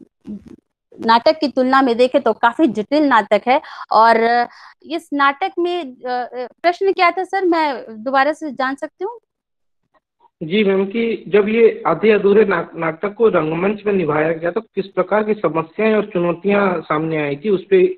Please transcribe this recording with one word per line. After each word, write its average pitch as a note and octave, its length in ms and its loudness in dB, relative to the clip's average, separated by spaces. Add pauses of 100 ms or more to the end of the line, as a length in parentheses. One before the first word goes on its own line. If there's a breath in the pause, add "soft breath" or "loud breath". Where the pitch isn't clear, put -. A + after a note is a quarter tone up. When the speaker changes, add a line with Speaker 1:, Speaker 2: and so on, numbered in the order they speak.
(1040)
Speaker 1:
नाटक A#3+ 340 2
की D#4 80 -2
तुलना C4 340 2
में A#3 160 2
देखें B3+ 240 2
तो A3 120 0
काफी A#3 340 2
जटिल A3 360 -2
नाटक G#3+ 440 2
है। C4+ 140 2 (300 loud breath)
और A#3 560 4 (360 loud breath)
इस D#4+ 300 -10
नाटक C#4+ 460 0
में, F4 320 -4
अ, B3 40 -20 (400)
प्रश्न F4 560 -2
क्या F4 200 2
था F#4 120 -4
सर, F#4+ 220 -4
मैं D#4+ 440 0
दोबारा C4+ 440 -2
से D4+ 180 -10
जान C4 240 -4
सकती D#4 280 -12
हूँ? A4+ 160 -8 (1200)
Speaker 2:
जी F#3+ 200 0
मैम, G3 220 0
कि A3+ 420 -4
जब G3+ 220 2
ये A3+ 380 2
आधे E3 240 2
अधूरे G3+ 340 4
ना-, F3 300 -4
नाटक E3 380 -6
को A#3 140 2
रंगमंच F3 580 0
में G#3 80 0
निभाया D#3 380 -2
गया E3 200 -4
तो A3+ 100 -4
किस G3 240 -8
प्रकार G3 380 -2
की G#3+ 100 -2
समस्याएं E3+ 600 -2
और G#3 120 0
चुनौतियां F3+ 760 -2
सामने D#3+ 360 -4
आई C#3+ 180 -4
थी, D3 140 -6
उस F#3 200 -2
पे F#3 280 2